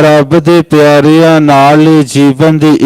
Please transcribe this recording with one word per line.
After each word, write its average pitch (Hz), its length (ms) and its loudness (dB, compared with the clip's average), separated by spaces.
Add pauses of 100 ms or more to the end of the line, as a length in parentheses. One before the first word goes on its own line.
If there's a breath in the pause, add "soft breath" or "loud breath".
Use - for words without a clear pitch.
ਰੱਬ 151 360 0
ਦੇ 165 240 0
ਪਿਆਰਿਆਂ 156 760 0
ਨਾਲ 151 640 0
ਜੀਵਨ 143 560 -2
ਦੀ 151 160 0 (120)